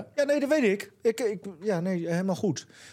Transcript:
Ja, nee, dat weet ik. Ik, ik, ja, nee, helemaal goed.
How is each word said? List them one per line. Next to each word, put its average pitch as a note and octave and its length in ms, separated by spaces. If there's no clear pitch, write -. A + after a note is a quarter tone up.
Ja, C#4+ 100
nee, C#4+ 140
dat C4+ 100
weet D4+ 140
ik. G3+ 280
Ik, A3+ 180
ik, G#3 260
ja, G3 180
nee, F3 300
helemaal F3+ 260
goed. E3+ 320